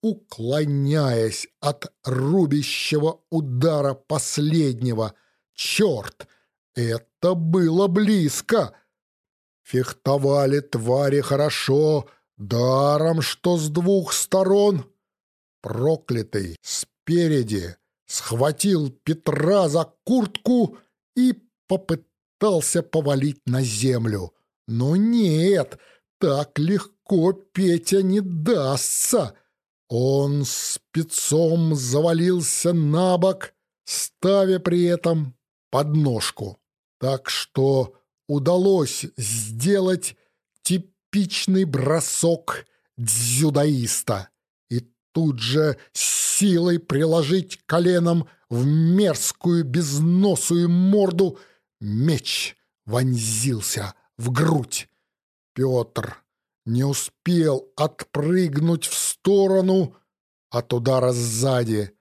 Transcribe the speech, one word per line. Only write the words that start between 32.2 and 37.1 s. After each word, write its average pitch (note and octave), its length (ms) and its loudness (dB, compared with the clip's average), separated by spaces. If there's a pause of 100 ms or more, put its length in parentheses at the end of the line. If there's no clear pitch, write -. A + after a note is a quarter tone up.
на E3+ 460 2
бок, F#3+ 340 -2 (320)
ставя F#3+ 760 0
при F3 260 2
этом E3 520 0 (340)
подножку. C#3 880 -2 (400)
Так C3 300 -4